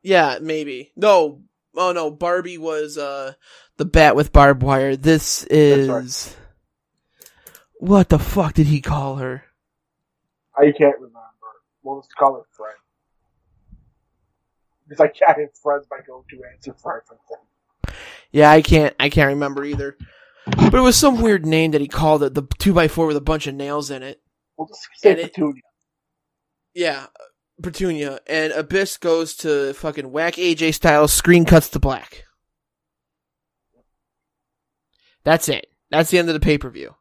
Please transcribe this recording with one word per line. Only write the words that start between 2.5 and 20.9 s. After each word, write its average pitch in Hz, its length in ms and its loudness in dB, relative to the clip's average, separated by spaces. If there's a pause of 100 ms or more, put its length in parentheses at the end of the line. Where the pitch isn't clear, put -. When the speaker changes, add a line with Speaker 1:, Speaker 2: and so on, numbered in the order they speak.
Speaker 1:
was, 156 400 -10
uh, 139 360 -10 (440)
the 208 80 -4
bat 151 300 4
with 147 180 -2
barbed 139 300 6
wire. 135 320 0
This 151 540 0
Speaker 2:
That's 143 380 4
right. 127 160 -4
Speaker 1:
is, - 320 -14 (1400)
what 185 300 4
the 160 100 4
fuck 165 340 -2
did 156 140 2
he 147 140 0
call 139 360 -6
her? 131 260 -10 (1120)
Speaker 2:
I 147 160 4
can't 143 240 2
remember. 117 240 -20 (600)
We'll 139 200 -14
just - 140 -20
call 139 200 0
her 120 80 -18 (120)
Fred. 107 200 -20 (2000)
Because 143 140 -6
I 151 60 4
can't, 151 420 0 (120)
Fred's 143 280 -6
my 135 160 -16
go-to 127 360 -20 (120)
answer - 280 -20
for 175 200 -12
everything. - 1040 -20 (260)
Speaker 1:
Yeah, 151 200 6
I 160 100 8
can't, 151 380 2
I 143 100 0
can't 143 200 2
remember 139 340 -6
either. 143 340 -10 (480)
But - 300 2
it - 60 4
was 254 160 4